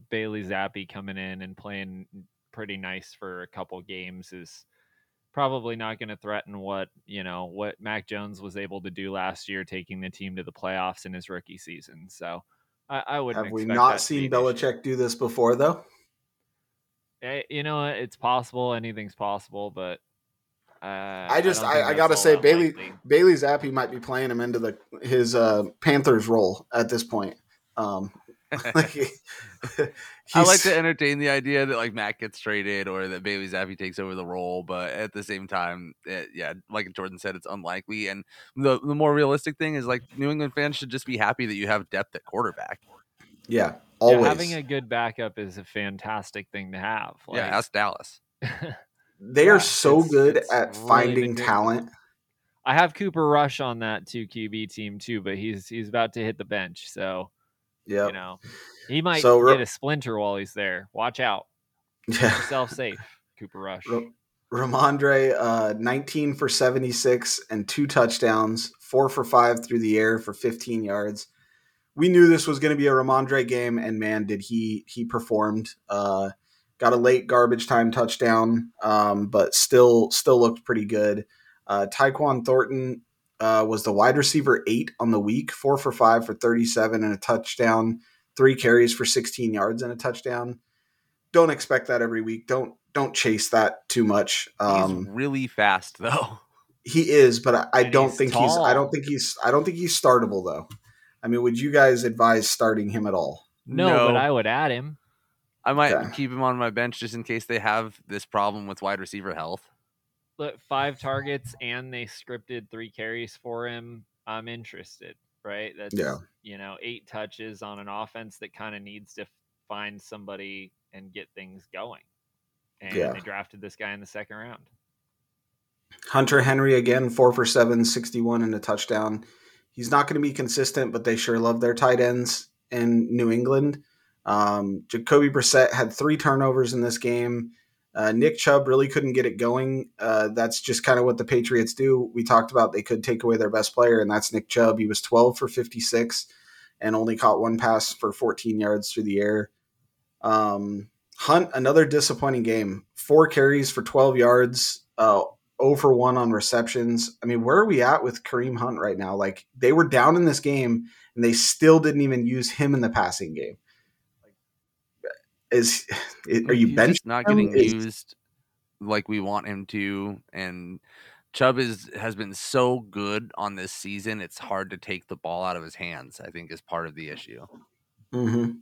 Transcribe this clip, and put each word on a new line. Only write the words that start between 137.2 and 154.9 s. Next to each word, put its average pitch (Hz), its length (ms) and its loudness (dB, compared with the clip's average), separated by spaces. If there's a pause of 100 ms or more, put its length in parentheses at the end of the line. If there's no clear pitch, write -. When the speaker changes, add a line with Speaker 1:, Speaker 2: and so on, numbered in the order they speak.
Speaker 2:
Uh, 107 180 0
Nick 139 240 2
Chubb 143 320 4
really 135 200 4
couldn't 139 260 -2
get 127 120 2
it 110 120 -4
going. 131 600 -2
Uh, 107 300 0
that's 117 320 -2
just - 240 -4
kinda 123 180 4
what 123 160 2
the 120 60 -2
Patriots 117 500 0
do. 131 400 2
We 117 100 -2
talked 117 280 4
about 117 200 4
they 104 100 -4
could 110 220 -4
take 117 180 -2
away 117 140 2
their 110 140 0
best 107 240 -2
player, 117 260 6
and 104 100 8
that's 104 220 0
Nick 113 160 -2
Chubb. 113 300 4
He 110 80 0
was 104 140 -2
twelve 120 380 6
for 127 100 -2
fifty-six 117 800 -2 (540)
and 110 160 0
only 113 200 0
caught 110 240 4
one 113 180 0
pass 113 340 0
for 104 200 -4
fourteen 110 480 -2
yards 104 320 -2
through 110 120 -4
the 101 160 -2
air. 104 300 -2 (720)
Um, 104 640 0 (300)
Hunt, 170 360 2
another 139 320 4
disappointing 135 560 0
game. 107 420 -2 (100)
Four 156 340 6
carries 139 420 4
for 123 120 -6
twelve 135 360 4
yards, 123 640 4 (180)